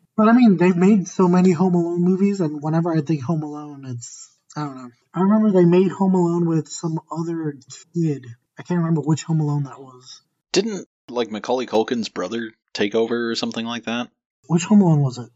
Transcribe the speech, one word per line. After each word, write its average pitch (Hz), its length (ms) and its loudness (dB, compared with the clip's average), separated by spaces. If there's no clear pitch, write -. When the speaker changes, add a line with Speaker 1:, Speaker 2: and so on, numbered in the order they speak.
Speaker 1:
But, 214 100 4
I 226 60 6
mean, 233 240 6
they've 180 180 2
made 185 320 4
so 175 200 2
many 180 240 4
Home 180 220 2
Alone 175 280 0
movies, 190 400 2
and 151 200 -4
whenever 160 340 0
I 160 60 0
think 143 220 -4
Home 156 200 -2
Alone, 147 420 -14
it's, 120 440 -14
I 151 60 -8
don't 143 140 -10
know. 127 140 -18
I 185 80 -2
remember 214 300 4
they 180 140 4
made 180 260 4
Home 190 220 0
Alone 170 340 2
with 160 200 0
some 160 320 -6
other 160 460 -6
kid. 147 340 -2
I - 40 -20
can't 180 160 -2
remember 165 220 0
which 147 220 -2
Home 160 160 -2
Alone 147 240 -2
that 131 160 -12
was. 127 420 -20
Speaker 2:
Didn't, 202 360 -4
like, 117 220 -4
Macaulay 120 340 -4
Culkin's 110 440 -2
brother 110 420 -8
take 104 220 -2
over 117 340 -2
or 117 60 -4
something 113 300 -6
like 117 200 -10
that? 120 240 -6
Speaker 1:
Which 170 180 0
Home 208 160 6
Alone 160 200 4
was 127 160 -2
it? 120 180 -14